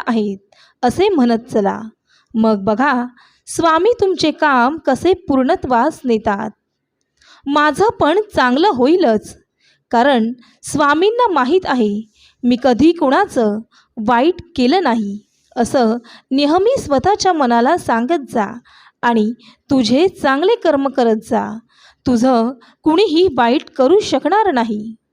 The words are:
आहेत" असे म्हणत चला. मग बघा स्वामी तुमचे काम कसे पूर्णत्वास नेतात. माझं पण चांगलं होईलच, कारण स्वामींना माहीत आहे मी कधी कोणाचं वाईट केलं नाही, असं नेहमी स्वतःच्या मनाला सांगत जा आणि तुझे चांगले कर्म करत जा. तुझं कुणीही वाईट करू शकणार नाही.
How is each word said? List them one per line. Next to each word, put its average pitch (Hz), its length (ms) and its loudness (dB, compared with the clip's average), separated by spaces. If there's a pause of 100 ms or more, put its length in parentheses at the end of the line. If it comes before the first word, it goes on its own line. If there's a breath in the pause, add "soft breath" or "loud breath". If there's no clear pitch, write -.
आहेत" 208 320 -4 (440 soft breath)
असे 339 260 0
म्हणत 240 360 0
चला. 202 360 -2 (540)
मग 220 300 0
बघा 233 280 0 (560 soft breath)
स्वामी 330 520 0
तुमचे 349 300 0
काम 285 480 0
कसे 339 340 -2 (160)
पूर्णत्वास 262 760 0
नेतात. 220 460 -2 (960 soft breath)
माझं 294 420 0 (120)
पण 330 200 2 (140)
चांगलं 254 340 2
होईलच, 254 640 0 (580)
कारण 240 400 2 (300 soft breath)
स्वामींना 370 720 0
माहीत 302 340 0
आहे 233 240 0 (520 soft breath)
मी 247 200 2
कधी 269 300 4
कोणाचं 277 640 0 (380 soft breath)
वाईट 247 460 0 (140)
केलं 277 260 2
नाही, 220 360 -2 (380)
असं 240 400 0 (340 loud breath)
नेहमी 330 500 2
स्वतःच्या 370 520 0
मनाला 254 440 2
सांगत 269 540 -2
जा 208 160 -4 (560 soft breath)
आणि 226 300 0 (380 soft breath)
तुझे 262 420 2
चांगले 302 440 0
कर्म 285 320 0
करत 233 360 0
जा. 208 240 -4 (580 soft breath)
तुझं 247 440 2 (340 soft breath)
कुणीही 330 420 2 (100)
वाईट 240 340 0
करू 294 300 2
शकणार 370 520 0
नाही. 220 420 -4 (180)